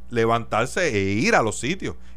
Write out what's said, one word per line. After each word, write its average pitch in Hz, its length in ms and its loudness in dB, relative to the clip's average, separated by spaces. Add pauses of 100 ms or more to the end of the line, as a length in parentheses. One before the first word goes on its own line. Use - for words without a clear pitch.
levantarse 117 880 0
e 98 160 2
ir 165 240 2
a 160 60 6
los 107 180 0
sitios 143 380 -4 (200)